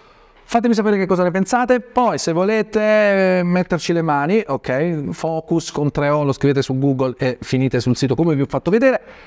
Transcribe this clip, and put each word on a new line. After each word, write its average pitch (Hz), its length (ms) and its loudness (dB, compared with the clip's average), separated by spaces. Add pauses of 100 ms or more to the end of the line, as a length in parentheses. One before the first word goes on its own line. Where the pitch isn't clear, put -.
(440)
Fatemi 233 300 2
sapere 208 220 0
che 190 100 0
cosa 180 160 0
ne 180 80 2
pensate, 247 480 0
poi 220 400 -2
se - 140 -2
volete, 208 1040 2
eh, 180 60 0
metterci 175 480 0
le 170 100 0
mani, 156 420 0
ok, 147 680 -4
Focus 160 600 -4
con 147 220 -2
tre 147 160 0
O, 147 160 0
lo 139 80 0
scrivete 139 280 0
su 135 160 -2
Google 131 420 0
e 127 220 -2
finite 131 380 0
sul 120 160 2
sito 139 220 0
come 165 180 2
vi 139 80 0
ho 139 60 -2
fatto 139 200 -4
vedere, 233 320 2 (260)